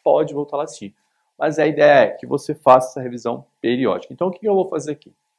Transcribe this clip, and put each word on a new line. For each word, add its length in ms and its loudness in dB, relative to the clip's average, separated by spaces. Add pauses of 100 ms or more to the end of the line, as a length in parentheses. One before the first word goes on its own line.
pode 300 2
voltar 240 -8
lá 80 -6
assistir. 320 -16 (400)
Mas 220 -4
a 80 2
ideia 400 6
é 60 -2
que 140 -18
você 280 -6
faça 340 4
essa 140 -12
revisão 420 -8 (160)
periódica. 540 -2
Então, 140 -4
o 20 -6
que 180 -8
eu 60 2
vou 160 -2
fazer 220 -8
aqui? 220 -20 (240)